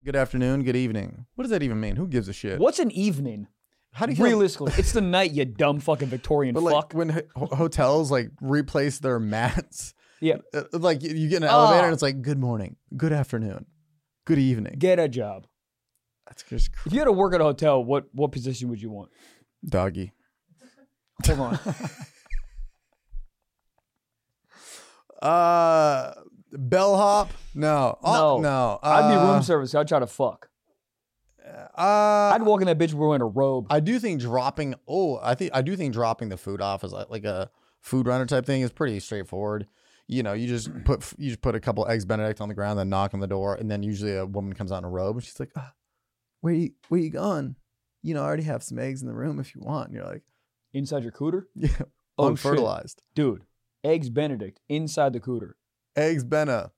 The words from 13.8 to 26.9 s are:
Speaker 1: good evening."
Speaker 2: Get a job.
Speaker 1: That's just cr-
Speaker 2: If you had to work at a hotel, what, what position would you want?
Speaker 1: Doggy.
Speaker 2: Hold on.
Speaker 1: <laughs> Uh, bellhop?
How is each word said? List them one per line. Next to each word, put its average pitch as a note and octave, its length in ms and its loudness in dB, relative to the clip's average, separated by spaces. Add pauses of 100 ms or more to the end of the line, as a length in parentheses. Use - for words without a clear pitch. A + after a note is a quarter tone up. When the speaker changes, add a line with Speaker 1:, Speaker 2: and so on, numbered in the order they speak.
Speaker 1:
good D#3+ 120 4
evening." B2+ 400 0
Speaker 2:
Get F3+ 220 4
a D#3+ 80 2
job. G#2 380 -6 (800)
Speaker 1:
That's - 180 -20
just - 280 2
cr- - 160 -8
Speaker 2:
If D3+ 60 -2
you C#4 60 4
had D4+ 60 4
to A#3+ 60 6
work F#3 220 4
at E3+ 60 4
a D#3 40 6
hotel, C#3+ 400 4
what, C3+ 280 0
what C#3+ 200 0
position B2 380 -6
would A2 100 -8
you A2 100 -10
want? G2+ 200 -14 (580)
Speaker 1:
Doggy. F#2+ 440 -4 (1120)
Speaker 2:
Hold C#3+ 140 4
on. C3+ 240 -2
Speaker 1:
<laughs> A3+ 40 -6 (3500)
Uh, D#3+ 920 4 (360)
bellhop? G3 760 4 (260)